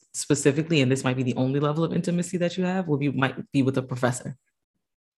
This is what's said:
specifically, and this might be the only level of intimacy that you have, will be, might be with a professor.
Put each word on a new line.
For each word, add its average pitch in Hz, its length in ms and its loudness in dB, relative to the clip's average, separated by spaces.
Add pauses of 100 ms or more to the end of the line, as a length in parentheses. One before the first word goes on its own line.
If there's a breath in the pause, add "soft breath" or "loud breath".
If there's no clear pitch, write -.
(140)
specifically, 147 680 2
and 127 100 4
this 131 120 0
might 127 120 0
be 131 60 0
the 123 140 -2
only 131 240 0
level 151 240 0
of - 100 -2
intimacy 175 440 -2
that 175 200 -2
you 180 60 0
have, 185 240 -2
will 147 100 2
be, 143 120 0
might 131 420 -2
be 139 100 2
with 131 160 2
a 127 40 2
professor. 123 540 -2 (800)